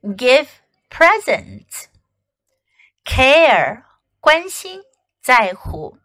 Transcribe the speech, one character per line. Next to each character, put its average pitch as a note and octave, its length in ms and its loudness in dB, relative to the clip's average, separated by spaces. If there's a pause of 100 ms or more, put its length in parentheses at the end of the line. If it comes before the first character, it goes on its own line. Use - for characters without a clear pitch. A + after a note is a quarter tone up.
Give B3 440 0 (420)
presents。 E4 960 -4 (1160)
Care， C4 760 2 (380)
关 E4 280 0
心、 F#4 340 -16 (380)
在 A3+ 320 0
乎。 - 520 -14